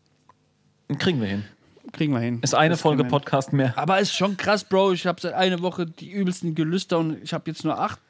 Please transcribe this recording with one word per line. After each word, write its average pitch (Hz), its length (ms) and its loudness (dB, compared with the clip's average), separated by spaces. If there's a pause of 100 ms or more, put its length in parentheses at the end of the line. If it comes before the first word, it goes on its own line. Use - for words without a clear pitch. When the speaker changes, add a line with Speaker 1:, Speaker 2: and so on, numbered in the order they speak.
(1000)
Speaker 1:
Kriegen 165 220 2
wir 104 80 0
hin. 101 160 -4 (480)
Speaker 2:
Kriegen 151 200 0
wir 120 80 0
hin. 120 220 -2
Speaker 1:
Ist - 120 0
eine 160 160 6
Speaker 2:
Das 170 100 0
Speaker 1:
Folge 147 220 4
Speaker 2:
kriegen 123 100 -4
wir 147 40 4
hin. 139 80 -4
Speaker 1:
Podcast - 280 0
mehr. 131 240 2
Speaker 2:
Aber 185 240 2
ist 202 120 0
schon 190 240 0
krass, 202 280 0
Bro. 190 280 4
Ich 180 140 -4
hab 175 140 -2
seit 170 140 -6
einer 185 260 2
Woche 180 260 -2
die - 240 -14
übelsten 180 440 -2
Gelüster 170 440 0
und 160 240 -2
ich 160 100 -10
hab - 140 -6
jetzt 160 180 -8
nur 139 140 -2
acht 196 320 -4